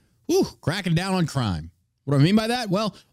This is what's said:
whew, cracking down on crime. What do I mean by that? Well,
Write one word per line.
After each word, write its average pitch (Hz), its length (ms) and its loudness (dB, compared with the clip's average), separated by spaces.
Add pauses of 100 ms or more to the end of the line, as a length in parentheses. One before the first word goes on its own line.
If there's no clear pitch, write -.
(260)
whew, 359 200 2 (140)
cracking 180 360 -2
down 185 180 0
on 180 120 2
crime. 92 460 -4 (320)
What - 120 -2
do 139 40 4
I 139 40 6
mean 185 120 4
by 220 120 2
that? 240 220 -4
Well, 196 260 -2 (180)